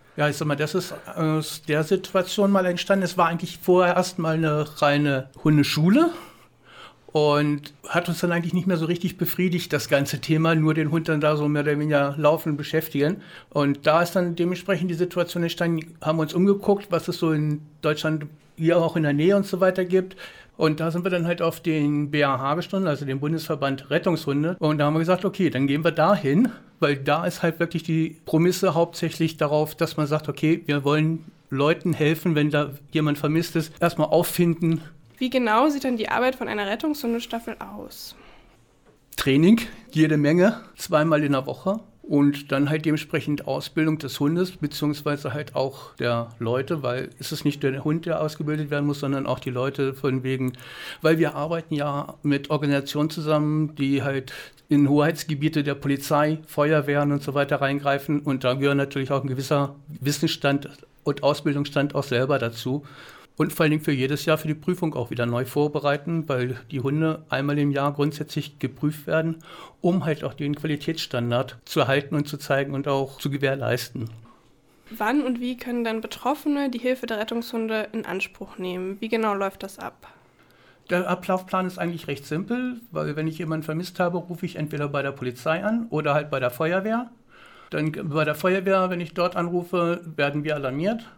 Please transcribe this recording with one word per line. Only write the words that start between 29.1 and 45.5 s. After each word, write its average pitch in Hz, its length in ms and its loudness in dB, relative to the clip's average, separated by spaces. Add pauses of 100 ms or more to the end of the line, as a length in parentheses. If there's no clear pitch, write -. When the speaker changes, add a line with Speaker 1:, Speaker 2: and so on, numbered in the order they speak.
Speaker 1:
darauf, 151 360 2
dass - 240 -2
man 156 80 2
sagt, 151 240 -2
okay, 156 380 2
wir 143 160 0
wollen 156 420 2 (240)
Leuten 156 440 2
helfen, 156 420 2
wenn 147 160 2
da 147 180 0 (220)
jemand 151 260 2
vermisst 156 380 0
ist, 160 260 -2
erstmal 160 280 2
auffinden. 165 720 2 (360)
Speaker 2:
Wie 254 120 -2
genau 240 380 4
sieht 285 160 0
dann 254 140 0
die 220 100 -2
Arbeit 254 280 0
von 247 120 -8
einer 208 180 -4
Rettungshundestaffel 233 920 -4
aus? - 560 -14 (1040)
Speaker 1:
Training, 160 420 6 (320)
jede 156 240 4
Menge, 170 460 4 (160)
zweimal 156 480 2
in 143 80 2
der 135 120 0
Woche. 190 360 -4 (220)
Und 143 500 2
dann 139 160 2
halt 156 160 0
dementsprechend 151 600 -2
Ausbildung 151 520 -2
des 139 240 -8
Hundes, 175 340 0
beziehungsweise 147 800 -4
halt 147 240 -6